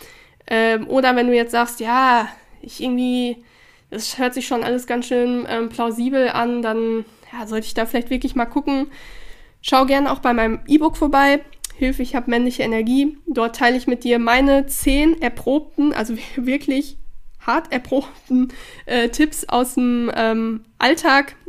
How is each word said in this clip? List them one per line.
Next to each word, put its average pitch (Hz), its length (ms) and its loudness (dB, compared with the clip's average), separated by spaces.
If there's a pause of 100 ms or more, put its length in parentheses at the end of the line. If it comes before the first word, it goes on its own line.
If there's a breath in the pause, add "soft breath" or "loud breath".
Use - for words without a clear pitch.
(460 loud breath)
Ähm, 226 420 0
oder 254 280 4
wenn 240 100 2
du 247 80 4
jetzt 233 180 2
sagst, 233 280 0
ja, 240 480 2 (340 loud breath)
ich - 200 -16
irgendwie, 247 640 -2 (460 soft breath)
das - 280 -8
hört 247 140 0
sich 254 140 -6
schon 233 180 -2
alles 247 220 -2
ganz 247 200 -4
schön, 247 400 0
ähm, 226 220 -4
plausibel 240 640 0
an, 240 320 -2
dann, 226 420 -2 (260 loud breath)
ja, 240 160 -12
sollte 220 200 -6
ich - 80 -8
da 226 100 0
vielleicht 233 240 -4
wirklich 254 260 -2
mal 240 120 -4
gucken. 277 440 -2 (680 loud breath)
Schau 262 240 2
gerne 269 260 2
auch 269 100 -4
bei 247 120 2
meinem 226 340 0
E-Book 302 300 4
vorbei, 277 440 4 (360)
Hilfe, 262 260 -2
ich 247 120 -4
hab 240 120 -4
männliche 247 360 0
Energie. 247 640 0
Dort 233 300 -2
teile 247 200 4
ich 247 100 -6
mit 247 180 -2
dir 240 140 4
meine 269 480 4
zehn 214 540 2
erprobten, 285 720 0
also 220 220 -4 (120)
<laughs> - 100 -14
wirklich 269 600 -2 (440)
hart 302 300 -2
erprobten, 254 800 -2 (340 loud breath)
äh, 233 240 0
Tipps 302 380 0
aus 247 260 0
dem, 240 400 0
ähm, 226 500 0 (140)
Alltag, 269 580 2 (120)